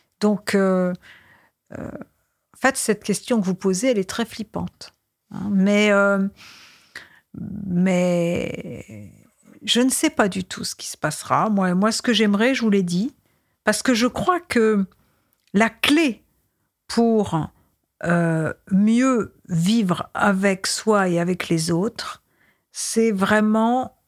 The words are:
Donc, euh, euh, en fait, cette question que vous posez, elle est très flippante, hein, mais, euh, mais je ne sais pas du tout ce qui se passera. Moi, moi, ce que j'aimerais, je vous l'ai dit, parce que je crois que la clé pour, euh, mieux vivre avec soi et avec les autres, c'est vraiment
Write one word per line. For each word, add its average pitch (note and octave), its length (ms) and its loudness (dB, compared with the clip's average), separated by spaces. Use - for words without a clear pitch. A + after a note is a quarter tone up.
Donc, G#3 340 -2
euh, F#3 400 2
euh, - 140 -10
en - 680 -20
fait, C4 200 0
cette G#3 260 -2
question G#3+ 380 -2
que - 20 -4
vous F#3 100 0
posez, F#3+ 360 0
elle A3 80 0
est F#3 100 -4
très - 160 -4
flippante, - 720 -12
hein, - 180 -8
mais, G#3 420 4
euh, G3+ 340 2
mais F3 1500 -2
je A3 160 0
ne C4 100 4
sais D4+ 200 0
pas A3+ 180 2
du F3+ 160 -6
tout - 180 -12
ce - 140 -10
qui - 100 -14
se - 100 -12
passera. - 540 0
Moi, F#3 240 0
moi, G3+ 160 2
ce A3 100 -4
que B3 120 0
j'aimerais, G#3+ 420 2
je B3 80 -4
vous A3+ 80 2
l'ai G3+ 140 4
dit, F3+ 280 -2
parce G#3 180 0
que C4 100 2
je A#3 140 2
crois F4 320 -2
que A3 480 0
la G#3+ 160 2
clé D4 540 0
pour, A3 640 0
euh, E3 480 0
mieux A3+ 640 2
vivre F3+ 640 0
avec G3 540 0
soi G3+ 400 0
et E3+ 100 0
avec F3+ 300 -2
les E3 240 0
autres, - 500 -4
c'est - 400 -2
vraiment G#3+ 840 0